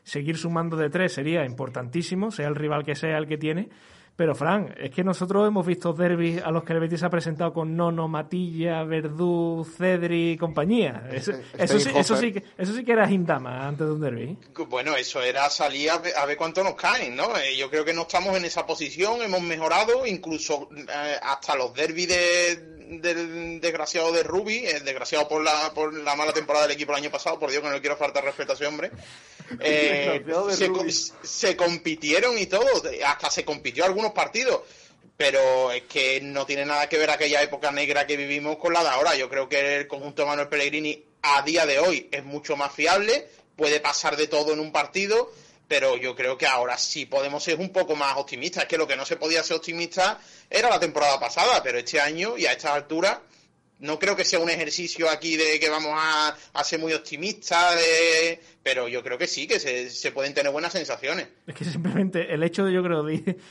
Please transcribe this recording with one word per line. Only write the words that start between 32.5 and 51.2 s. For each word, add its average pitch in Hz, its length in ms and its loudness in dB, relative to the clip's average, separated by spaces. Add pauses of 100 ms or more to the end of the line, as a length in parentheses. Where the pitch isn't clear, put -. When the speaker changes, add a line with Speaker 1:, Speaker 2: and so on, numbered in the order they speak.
Speaker 3:
hasta 147 220 0
se 165 160 -2
compitió 143 400 -2
algunos 208 260 2
partidos, 214 500 0 (540)
pero 131 560 4
es 123 120 -4
que 135 380 0
no 139 260 -4
tiene 143 180 -2
nada 147 240 0
que 160 80 2
ver 156 140 4
aquella 147 320 2
época 143 280 -2
negra 143 360 0
que 147 100 0
vivimos 143 400 -4
con 170 160 0
la 170 80 4
de 156 80 4
ahora. 147 260 4
Yo 131 140 -2
creo 135 180 -2
que 143 300 2
el 143 100 -4
conjunto 143 360 -4
de 143 60 2
Manuel 147 180 0
Pellegrini 151 560 -2 (180)
a 143 220 4
día 160 240 2
de 139 100 4
hoy 156 340 2
es 139 140 -6
mucho 143 320 -4
más 143 140 -2
fiable, 202 560 2 (280)
puede 151 240 2
pasar 147 380 0
de 151 100 2
todo 151 260 0
en 151 60 -2
un 156 120 -6
partido, 196 600 0 (360)
pero 135 300 2
yo 123 180 -4
creo 127 240 -2
que 151 80 2
ahora 123 300 2
sí - 280 -4
podemos 139 380 -2
ser 165 160 0
un 185 120 -4
poco 180 240 0
más 139 220 0
optimistas. 143 460 -4
Es - 60 -6
que 170 100 0
lo 156 80 2
que 135 80 0
no 135 100 -6
se 165 120 -4
podía 160 260 0
ser 165 140 -2
optimista 170 600 -2 (300)
era 226 200 4
la 190 100 4
temporada 147 400 2
pasada, 180 440 2